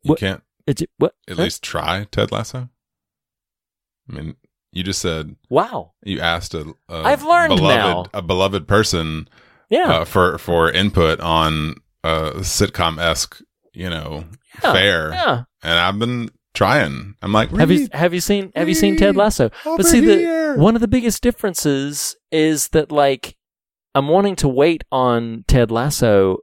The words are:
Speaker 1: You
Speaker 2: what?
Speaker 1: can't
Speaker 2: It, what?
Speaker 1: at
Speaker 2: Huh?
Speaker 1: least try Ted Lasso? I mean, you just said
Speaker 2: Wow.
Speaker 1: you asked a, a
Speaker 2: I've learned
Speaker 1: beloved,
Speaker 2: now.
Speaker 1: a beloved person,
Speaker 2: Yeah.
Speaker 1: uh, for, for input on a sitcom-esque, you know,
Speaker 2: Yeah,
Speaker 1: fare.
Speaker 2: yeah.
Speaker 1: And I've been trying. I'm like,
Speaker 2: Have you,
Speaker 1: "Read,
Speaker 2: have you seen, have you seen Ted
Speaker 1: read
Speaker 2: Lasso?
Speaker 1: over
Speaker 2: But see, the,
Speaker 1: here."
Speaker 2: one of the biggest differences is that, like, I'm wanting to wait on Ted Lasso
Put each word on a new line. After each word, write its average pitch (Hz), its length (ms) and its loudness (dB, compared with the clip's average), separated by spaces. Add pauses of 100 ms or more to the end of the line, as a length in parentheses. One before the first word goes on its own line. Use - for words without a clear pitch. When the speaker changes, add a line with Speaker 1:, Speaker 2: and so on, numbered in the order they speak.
Speaker 1:
You - 80 -2
Speaker 2:
what? 160 80 2
Speaker 1:
can't 95 240 -4 (240)
Speaker 2:
It, - 160 -4 (140)
what? - 180 0 (120)
Speaker 1:
at 92 100 -12
Speaker 2:
Huh? 165 60 0
Speaker 1:
least - 200 -6
try 85 480 -4
Ted - 200 -2
Lasso? 120 380 -8 (1400)
I - 40 -16
mean, 76 220 -12 (360)
you 90 120 -8
just 92 180 -6
said 78 340 -6 (140)
Speaker 2:
Wow. 147 440 -4 (100)
Speaker 1:
you 98 180 -6
asked 85 320 -4
a, 78 200 -10 (140)
a 82 160 -10
Speaker 2:
I've 285 200 0
learned 330 340 2
Speaker 1:
beloved, - 180 4
Speaker 2:
now. 90 380 0
Speaker 1:
a 104 80 -6
beloved 92 460 0
person, 82 600 -2 (420)
Speaker 2:
Yeah. 311 220 2
Speaker 1:
uh, 82 140 0
for, 90 320 2
for 82 340 2
input 87 480 0
on 80 560 -2 (280)
a 80 340 -2
sitcom-esque, 85 1040 -2 (320)
you 90 160 -10
know, 76 340 -10 (400)
Speaker 2:
Yeah, - 100 0
Speaker 1:
fare. 92 380 2
Speaker 2:
yeah. 120 320 -4 (200)
Speaker 1:
And 82 160 -2
I've 95 200 0
been 120 300 -4 (240)
trying. 98 680 -2
I'm 98 120 -4
like, 110 180 2
Speaker 2:
Have 170 200 2
you, 185 80 4
Speaker 1:
"Read, 269 140 -4
Speaker 2:
have 170 200 0
you 175 80 -4
seen, 196 340 -2
have 165 140 -2
you 160 60 0
seen 202 200 2
Ted 285 120 4
Speaker 1:
read - 100 2
Speaker 2:
Lasso? 202 320 2 (160)
Speaker 1:
over 320 120 -2
Speaker 2:
But 294 80 0
see, 330 140 6
the, 311 180 6
Speaker 1:
here." 320 380 -2
Speaker 2:
one 196 200 4
of 226 60 0
the 233 60 0
biggest 233 340 0
differences 147 920 -2 (160)
is 156 380 0
that, 156 220 0
like, 143 440 0 (600)
I'm 139 120 2
wanting 190 300 2
to 156 100 0
wait 143 440 2
on 117 560 0
Ted 120 240 4
Lasso 110 720 2